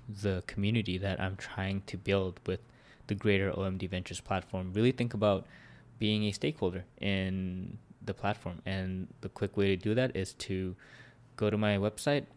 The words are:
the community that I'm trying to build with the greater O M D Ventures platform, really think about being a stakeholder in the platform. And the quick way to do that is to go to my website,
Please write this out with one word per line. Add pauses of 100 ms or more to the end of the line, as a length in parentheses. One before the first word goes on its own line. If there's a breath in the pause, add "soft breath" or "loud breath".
(220)
the
community
that
I'm
trying
to
build
with (480 loud breath)
the
greater
O
M
D
Ventures
platform,
really
think
about (540 loud breath)
being
a
stakeholder (160)
in (260)
the
platform.
And (140)
the
quick
way
to
do
that
is
to (640 loud breath)
go
to
my
website, (100)